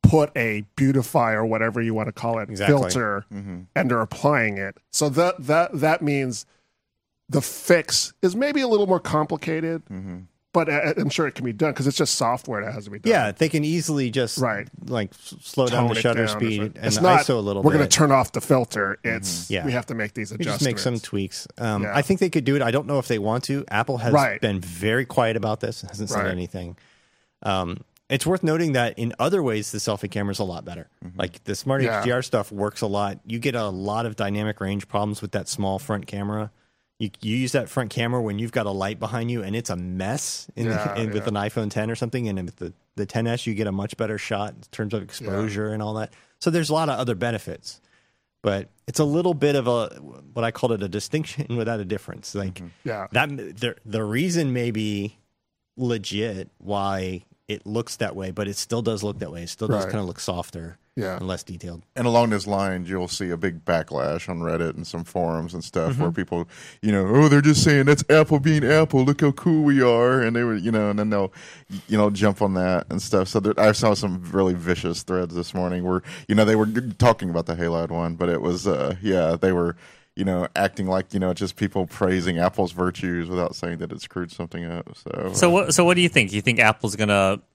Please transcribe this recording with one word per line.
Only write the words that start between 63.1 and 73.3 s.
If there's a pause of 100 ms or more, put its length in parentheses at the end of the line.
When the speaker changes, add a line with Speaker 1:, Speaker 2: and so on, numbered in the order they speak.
Speaker 3:
a
big
backlash
on
Reddit
and
some
forums
and
stuff
where
Speaker 2:
Mm-hmm.
Speaker 3:
people, (320)
you
know,
"Oh,
they're
just
saying
that's
Apple
being
Apple.
Look
how
cool
we
are."
And
they
were,
you
know,
and
then
they'll, (560)
you
know,
jump
on
that
and
stuff.
So